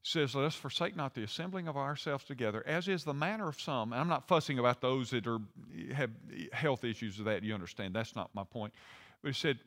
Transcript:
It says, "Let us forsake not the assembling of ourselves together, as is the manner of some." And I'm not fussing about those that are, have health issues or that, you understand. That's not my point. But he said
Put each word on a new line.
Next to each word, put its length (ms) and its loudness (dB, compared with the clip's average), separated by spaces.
It 60 -6
says, 260 2
"Let 120 4
us 80 2
forsake 420 -2
not 160 -2
the 120 -4
assembling 440 -4
of 80 -2
ourselves 480 0
together, 420 0
as 220 0
is 160 0
the 80 -2
manner 340 0
of 140 -4
some." 320 0
And 80 0
I'm 80 2
not 180 2
fussing 320 4
about 220 6
those 300 2
that 160 2
are, 140 2
have 180 0
health 300 2
issues 360 -4
or 40 -2
that, 180 2
you 100 -2
understand. 420 -4
That's 220 -2
not 180 -6
my 100 -4
point. 280 -8
But 80 -4
he 60 0
said 320 2